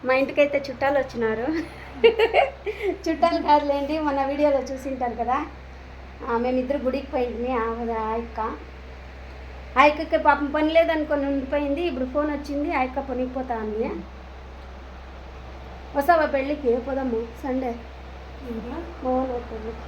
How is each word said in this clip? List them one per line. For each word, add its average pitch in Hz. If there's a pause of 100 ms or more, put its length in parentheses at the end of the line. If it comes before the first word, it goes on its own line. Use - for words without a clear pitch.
మా 254
ఇంటికైతే 285 (100)
చుట్టాలు 269
వచ్చినారు. 226 (560)
<laughs> 440
చుట్టాలు 330
కాదులేండి, 285 (120)
మన 277
వీడియోలో 285
చూసింటారు 254
కదా, 240 (920)
ఆ, 233
మేమిద్దరు 254
గుడికి 262
పోయింటిమి, 240 (100)
ఆ, 226 (340)
ఆ 220 (100)
అక్క, 233 (1400)
ఆ 277
అక్కకి 302
పాపం 285
పని 311
లేదనుకొని 302
ఉండిపోయింది, 285
ఇప్పుడు 254
ఫోన్ 302
వచ్చింది, 294
ఆ -
అక్క 269
పనికి 254
పోతా 254
అంది. 214 (2000)
వస్తావా 311 (100)
పెళ్ళికి? 269 (140)
పోదాము 262 (220)
సండే. 262 (1300)
పోను 254 (120)
పెళ్ళికి. 220